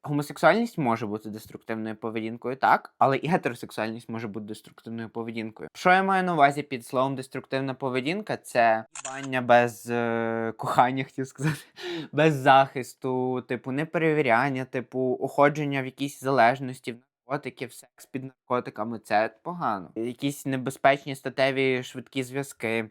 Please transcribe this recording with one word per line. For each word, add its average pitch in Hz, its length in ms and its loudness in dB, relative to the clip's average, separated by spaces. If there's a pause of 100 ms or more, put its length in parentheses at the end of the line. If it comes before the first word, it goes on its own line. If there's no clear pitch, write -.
Гомосексуальність 156 720 2
може 117 280 0
бути 107 240 -6
деструктивною 110 680 -8
поведінкою, 113 600 -6
так, - 420 2
але 135 180 4
і 139 120 -4
гетеросексуальність 117 800 -2
може 113 200 -6
бути 104 180 -10
деструктивною 113 640 -12
поведінкою. 113 680 -8
Що - 160 2
я 185 120 6
маю 190 220 0
на 180 100 -2
увазі 143 280 4
під 127 240 -8
словом 135 280 0
деструктивна 131 600 -6
поведінка? 131 640 -4
Це 113 480 4 (200)
бання 131 380 -4
без, 120 480 4
е, 113 680 -2
кохання, 131 480 0
хотів 131 220 -8
сказати, 143 320 -4 (260)
<laughs> 339 280 -8
без 156 220 4
захисту, 127 1120 2
типу, 127 240 -6
неперевіряння, 143 920 2
типу, 127 360 -6
уходження 139 840 2
в - 20 -4
якісь 135 360 -8
залежності, 127 720 2
в 113 40 -12 (320)
наркотики, 131 380 -8
в 120 60 -16
секс - 340 -20
під 131 180 -8
наркотиками, 120 720 -6
це 110 320 0 (120)
погано. 135 520 -4
Якісь 123 520 -6
небезпечні 135 720 0
статеві 131 680 0
швидкі 131 400 -8
зв'язки 120 680 -6